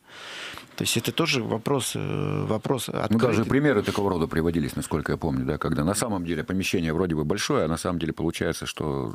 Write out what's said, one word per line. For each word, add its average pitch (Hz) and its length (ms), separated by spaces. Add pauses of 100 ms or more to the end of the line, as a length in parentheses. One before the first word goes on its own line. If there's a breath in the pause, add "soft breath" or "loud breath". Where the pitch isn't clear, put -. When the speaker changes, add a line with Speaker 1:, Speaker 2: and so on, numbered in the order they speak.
(760 loud breath)
Speaker 1:
То - 60
есть - 140
это 117 140
тоже 151 320
вопрос, 113 520
э, 98 520
вопрос 110 400
Speaker 2:
Ну, - 120
Speaker 1:
открытый. 113 280
Speaker 2:
даже 110 180
примеры 127 380
такого 98 260
рода 82 180
приводились, 80 480
насколько 76 360
я 73 60
помню, 65 280
да, 76 120
когда 76 260
на 95 100
самом 101 320
деле 82 180
помещение 90 500
вроде 85 220
бы 76 80
большое, 101 420
а - 20
на 80 100
самом 90 220
деле 78 140
получается, 82 520
что 69 500